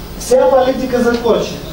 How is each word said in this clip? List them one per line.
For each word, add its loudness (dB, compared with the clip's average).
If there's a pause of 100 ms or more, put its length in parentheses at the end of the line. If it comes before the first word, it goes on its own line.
(200)
Вся 2
политика 2
закончена. 0 (160)